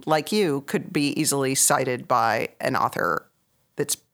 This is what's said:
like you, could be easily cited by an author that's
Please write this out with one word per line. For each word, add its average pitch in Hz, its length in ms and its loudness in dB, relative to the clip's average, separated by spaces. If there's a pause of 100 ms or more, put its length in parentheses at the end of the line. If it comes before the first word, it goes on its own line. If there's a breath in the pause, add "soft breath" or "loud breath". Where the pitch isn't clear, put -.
like 151 260 0
you, 165 300 2
could - 320 -6
be 143 140 2 (120)
easily 139 340 0
cited 131 540 0
by 113 400 2 (100)
an - 160 -2
author - 520 -2 (500)
that's - 220 -4 (160)